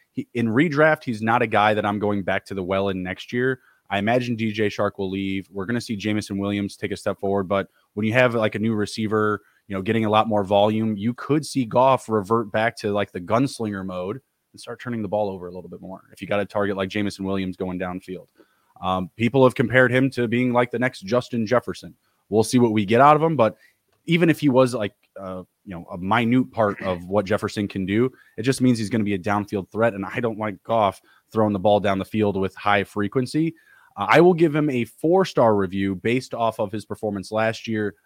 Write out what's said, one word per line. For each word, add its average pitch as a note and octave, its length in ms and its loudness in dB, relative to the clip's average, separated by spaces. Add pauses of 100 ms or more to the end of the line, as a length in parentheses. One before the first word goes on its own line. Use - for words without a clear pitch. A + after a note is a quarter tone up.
(120)
He, - 240 -10
in A#2 120 0
redraft, D3+ 560 2
he's A2 200 -6
not A#2 180 4
a A#2 60 2
guy G#2+ 260 4
that G#2 140 0
I'm G#2 100 -2
going G2+ 240 -2
back F#2+ 240 -4
to - 80 -14
the F#2+ 80 -4
well F#2+ 280 -2
in F#2 120 -4
next F#2 320 -10
year. B2+ 280 -2 (280)
I G2+ 80 0
imagine A#2+ 380 0
D A2 160 -2
J G#2+ 160 0
Chark G2+ 320 -4
will G2 100 -4
leave. G2 400 -4
We're F#2+ 160 -8
gonna A#2 160 -4
see A2+ 140 -8
Jameson G#2 420 -4
Williams G2+ 400 -4
take G2+ 140 -8
a F#2+ 60 -6
step G2 220 -6
forward, G2 260 -2
but G2 220 -2 (280)
when G#2 100 -2
you G#2+ 80 0
have, B2 220 4
like, A2 180 0
a G#2 60 -6
new A2 160 0
receiver, G#2 640 -2 (260)
you G2+ 80 -6
know, F#2+ 60 -4
getting A2 240 0
a G#2 40 0
lot G#2+ 180 4
more G#2 160 0
volume, G#2+ 540 2
you A#2 180 -4
could D3 300 -2
see C3 200 -4
Goff B2 440 2
revert G#2+ 420 0
back A2 260 -2
to, G#2 140 -4
like, G2+ 200 -2
the F#2 100 -10
gunslinger G#2 640 -2
mode F#2 380 -8 (320)
and - 60 -20
start - 220 -16
turning A#2 200 -6
the G#2 60 -4
ball G#2 220 -2
over F2+ 180 -10
a F2+ 40 -14
little F2+ 180 -14
bit F2 100 -16
more F2+ 320 -16
if - 100 -20
you F#2+ 60 -8
got G2+ 140 0
a G2 40 -4
target G2+ 300 -2
like F#2+ 140 -2
Jameson G2+ 340 -4
Williams F#2+ 320 -4
going F2+ 240 -6
downfield. F#2 480 -10 (540)
Um, F#2 340 -2
people B2 300 4
have B2 100 6
compared B2 360 4
him C3 200 2
to A#2+ 160 -2
being, B2 240 0
like, B2 200 2
the A#2 80 -4
next B2+ 220 -4
Justin A2+ 440 -2
Jefferson. F#2+ 500 -2 (320)
We'll G#2+ 160 2
see B2 160 2
what A#2 140 4
we G#2+ 100 2
get A2 160 4
out D3 160 8
of D3 60 2
him, D#3+ 160 0
but A2 180 2 (500)
even E3+ 240 4
if D3 120 2
he D3 80 2
was, B2+ 240 4
like, G#2+ 200 -4 (240)
uh, F#2 260 -10 (220)
you F#2+ 100 -12
know, E2+ 160 -12
a F#2 60 -10
minute A#2 540 2
part G#2 300 0
of F2+ 240 -4
what G2 200 0
Jefferson G2+ 420 -2
can F#2+ 180 -6
do, A2+ 260 2 (240)
it A2 60 -8
just B2+ 180 0
means B2+ 200 4
he's G2+ 100 -4
gonna A2 140 0
be G2+ 100 -2
a F#2+ 60 -2
downfield G2+ 500 -2
threat, A2 240 0
and G2 120 -6
I F#2 140 -8
don't A2+ 200 -4
like G#2+ 240 -6
Goff A2 380 0 (300)
throwing G#2+ 220 2
the G2 60 -2
ball G#2 200 4
down F#2+ 200 0
the F#2 60 -4
field G#2 300 0
with F#2+ 200 -2
high G2+ 280 0
frequency. C3 720 -2 (420)
Uh, G2+ 140 -6
I C#3 120 8
will F3+ 120 8
give D#3 220 2
him D3+ 140 0
a A#2+ 160 -2
four-star D#3 720 2
review G2 400 0
based B2 380 -2
off A#2 260 -2
of G2+ 120 -4
his G#2+ 140 -8
performance G2+ 460 -8
last A2 360 -2
year G#2+ 280 -4 (100)